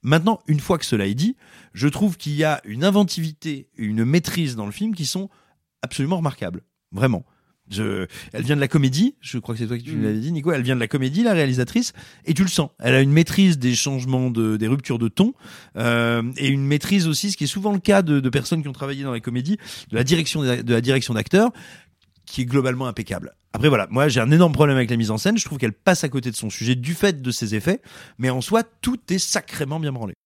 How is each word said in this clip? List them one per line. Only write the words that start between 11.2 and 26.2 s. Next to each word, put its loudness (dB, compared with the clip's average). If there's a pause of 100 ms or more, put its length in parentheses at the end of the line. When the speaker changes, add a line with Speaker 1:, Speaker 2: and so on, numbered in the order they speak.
Speaker 1:
la 4
réalisatrice, 0 (320)
et 2
tu 2
le 2
sens. 0 (100)
Elle 2
a 6
une 4
maîtrise 4
des 0
changements -2
de, 0
des -2
ruptures -2
de 0
ton, 2 (420)
euh, 2 (160)
et -2
une 0
maîtrise 2
aussi, -2
ce -6
qui -2
est -2
souvent -2
le 0
cas 4
de, 2
de 0
personnes -2
qui -6
ont -8
travaillé -8
dans -6
la -4
comédie, -4 (320)
de -6
la 2
direction, 0
de 0
la 4
direction 0
d'acteurs, 2 (760)
qui -6
est 0
globalement 0
impeccable. -8 (180)
Après, 4
voilà, 2
moi, 2
j'ai 2
un 2
énorme 6
problème 4
avec 0
la 0
mise 0
en -2
scène, 0
je -2
trouve -10
qu'elle -2
passe 2
à -2
côté -4